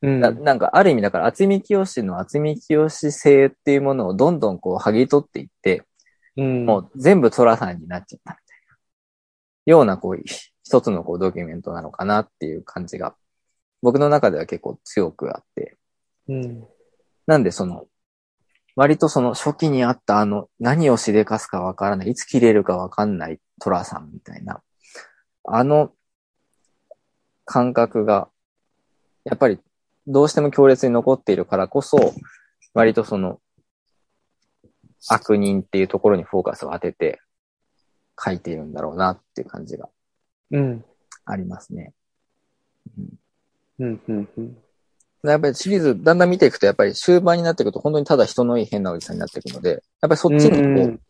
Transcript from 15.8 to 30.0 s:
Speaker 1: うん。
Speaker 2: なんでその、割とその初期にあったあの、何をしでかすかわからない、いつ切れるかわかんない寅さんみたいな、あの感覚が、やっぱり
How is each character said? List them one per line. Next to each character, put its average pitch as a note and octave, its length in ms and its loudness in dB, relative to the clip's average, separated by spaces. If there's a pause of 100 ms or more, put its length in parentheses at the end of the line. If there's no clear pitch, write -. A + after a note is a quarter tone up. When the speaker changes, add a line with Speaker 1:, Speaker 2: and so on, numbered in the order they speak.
Speaker 1:
う C3+ 80 -8
ん。 A#2+ 320 -12 (580)
Speaker 2:
な D#3 120 4
ん C3 60 2
で F2+ 80 0
そ F#2 140 -6
の、 F2 200 -10 (920)
割 C#3+ 220 4
と D#3 120 2
そ C#3+ 120 0
の B2 120 0
初 - 240 -4
期 D#3+ 120 -2
に C3 140 0
あ A#2+ 80 0
っ B2 120 -4
た G#2 160 2
あ G#2+ 60 2
の、 G2+ 240 -6 (100)
何 C#3 300 2
を A#2+ 80 4
し G#2+ 160 -2
で G#2 120 4
か - 140 -4
す - 80 -16
か F#2+ 140 -8
わ F#2 120 -6
か G2 160 -4
ら G2+ 60 -2
な F#2+ 100 -8
い、 G#2+ 60 -4
い B2+ 40 -4
つ - 100 -14
切 B2+ 160 -2
れ A#2 120 6
る G#2 100 2
か F#2 140 -2
わ F#2 120 -8
か G#2 160 -2
ん G#2 120 -4
な D#2+ 120 -10
い D#2+ 100 -12 (200)
寅 F2+ 240 -2
さ - 140 -12
ん D2+ 160 -18
み E2+ 60 -18
た - 160 -20
い - 80 -18
な、 - 180 -14 (880)
あ A2+ 140 0
の D3 300 2 (1500)
感 B2 280 0
覚 A#2 300 0
が、 G#2 260 0 (920)
や - 100 -4
っ - 40 -6
ぱ C3+ 100 2
り G2 120 0 (460)